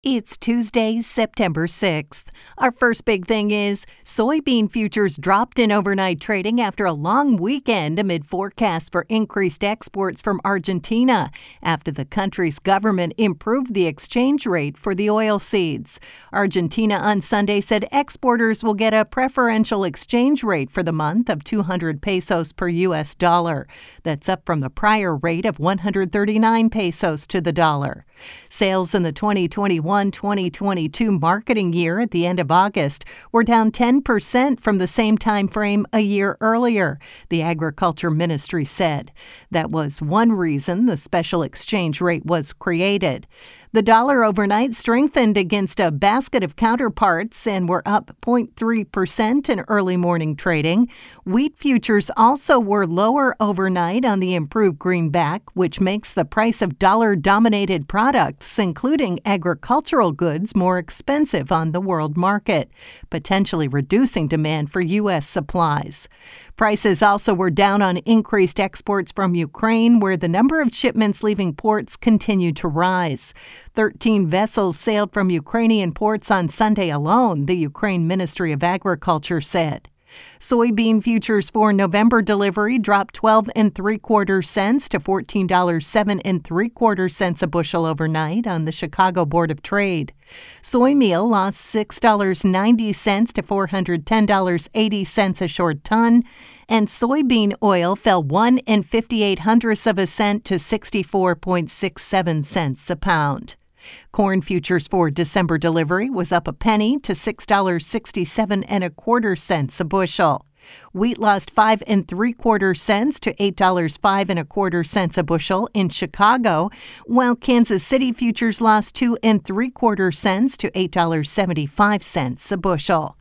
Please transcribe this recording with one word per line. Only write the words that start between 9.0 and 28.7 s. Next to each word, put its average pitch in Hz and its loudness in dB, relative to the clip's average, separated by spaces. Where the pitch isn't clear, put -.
increased 208 -2
exports 196 -4
from 202 -2
Argentina 196 0
after 160 -2
the 139 -6
country's 185 -2
government 196 0
improved 226 -2
the 185 2
exchange 247 -2
rate 156 -2
for 202 -4
the 208 0
oil 214 2
seeds. 175 -2
Argentina 196 0
on 196 0
Sunday 208 0
said 208 -2
exporters 233 0
will 220 0
get 220 0
a 220 2
preferential 233 0
exchange 240 0
rate 165 -2
for 185 -4
the 165 -2
month 156 -2
of 151 -4
two 208 -2
hundred 165 -4
pesos 180 -2
per 185 -4
U 175 0
S 156 -4
dollar. 170 0
That's 151 -4
up 185 -4
from 160 -2
the 131 -4
prior 208 0
rate 170 -2
of 190 -2
one 180 0
hundred 196 -2
thirty-nine 220 2
pesos 175 -2
to 190 -2
the 165 -2
dollar. 143 0
Sales 190 0